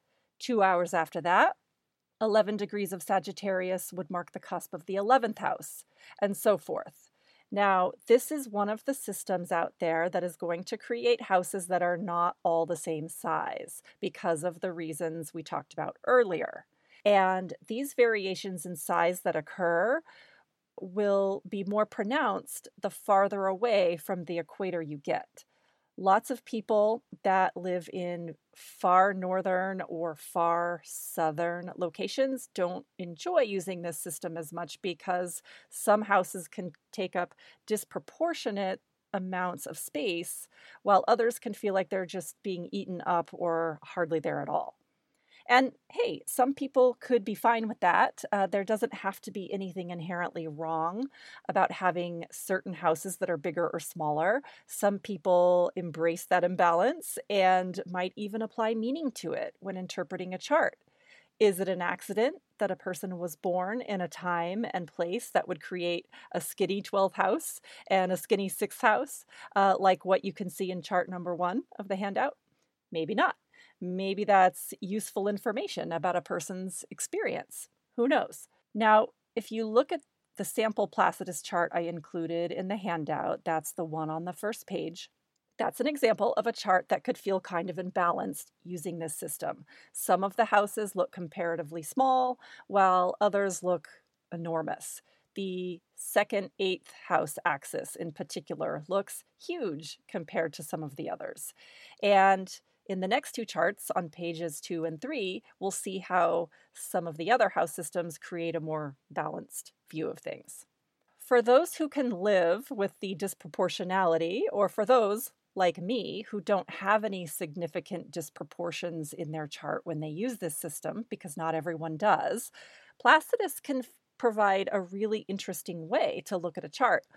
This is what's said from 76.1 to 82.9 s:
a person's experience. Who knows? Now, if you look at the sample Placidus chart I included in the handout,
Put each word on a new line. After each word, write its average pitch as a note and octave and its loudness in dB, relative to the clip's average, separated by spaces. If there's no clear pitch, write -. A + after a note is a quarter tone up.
a F3+ 0
person's F#3 -8
experience. - -6
Who A#3+ 2
knows? - 0
Now, G#3+ 6
if - -4
you A3 -2
look A3+ 4
at E4+ -2
the G3 -6
sample A3 0
Placidus F3+ 0
chart - 0
I F3 0
included E3+ -4
in F#3 -6
the G3+ -2
handout, E3 -2